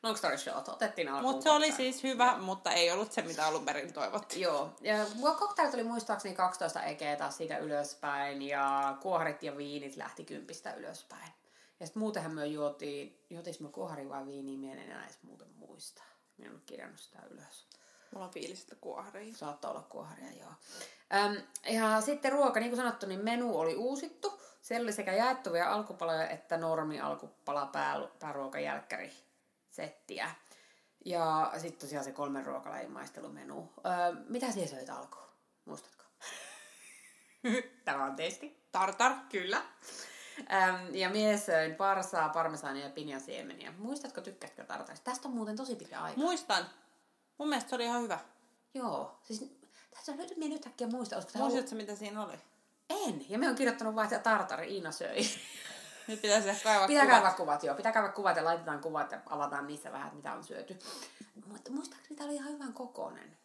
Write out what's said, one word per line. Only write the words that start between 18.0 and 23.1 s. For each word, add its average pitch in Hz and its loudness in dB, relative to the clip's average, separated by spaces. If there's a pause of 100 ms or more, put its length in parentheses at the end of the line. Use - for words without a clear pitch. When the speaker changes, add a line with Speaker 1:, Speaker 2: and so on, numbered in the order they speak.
Speaker 2:
Mulla 190 -10
on 180 -14
fiilis, 170 -8
että - -20
kuoharia. 208 -10
Speaker 1:
Saattaa 147 -8
olla - -6
kuoharia, - -12
joo. - -18 (720)
Äm, 208 2 (400)
ja 220 6
sitten 277 2
ruoka, 262 6
niin 240 0
kuin 240 0
sanottu, 240 0
niin 190 -4